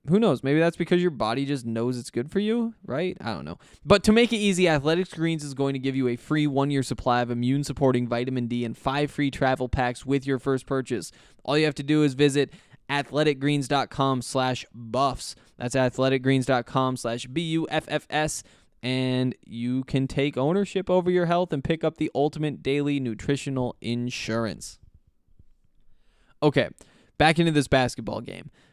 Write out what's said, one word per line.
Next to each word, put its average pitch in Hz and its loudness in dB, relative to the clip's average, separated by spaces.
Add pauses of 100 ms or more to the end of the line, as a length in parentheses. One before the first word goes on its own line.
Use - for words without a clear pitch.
who 190 4
knows? 170 2
Maybe 143 2
that's 170 2
because 175 0
your 180 2
body 120 -2
just 135 -4
knows 117 -2
it's 117 -10
good - -4
for 196 0
you, 226 -2 (100)
right? 160 -4
I 113 -6
don't 69 -8
know. 82 -10 (260)
But 196 4
to 214 6
make 233 6
it 233 0
easy, 185 2
Athletics 156 0
Greens 165 -2
is 143 -8
going 139 0
to 135 -4
give 131 -2
you 131 0
a 120 0
free 151 0
one-year 139 0
supply 123 0
of 120 -4
immune-supporting 127 2
vitamin 123 -2
D 120 -2
and 113 -6
five 139 -2
free 143 -2
travel 127 0
packs 123 -2
with 135 0
your 135 0
first 131 -2
purchase. 127 -4 (320)
All 143 0
you 156 4
have 147 0
to 143 -8
do 151 4
is 139 4
visit 139 2 (380)
athletic 143 0
greens 143 0
dot 139 0
com 135 0
slash 127 -2
buffs. 123 -2 (220)
That's 123 -6
athletic 131 2
greens 131 2
dot 120 0
com 131 0
slash 120 -6
B 131 -4
U 160 0
F 156 -2
F 151 -4
S, 151 -4 (400)
and 127 0 (100)
you 123 -4
can 135 -2
take 139 -2
ownership 185 0
over 180 2
your 180 4
health 175 0
and 143 -4
pick 160 -2
up 160 0
the 151 -2
ultimate 151 -2
daily 143 0
nutritional 131 -4
insurance. 117 -4 (1600)
Okay, 139 2 (500)
back 156 4
into 170 4
this 147 2
basketball 123 0
game. 92 -14 (220)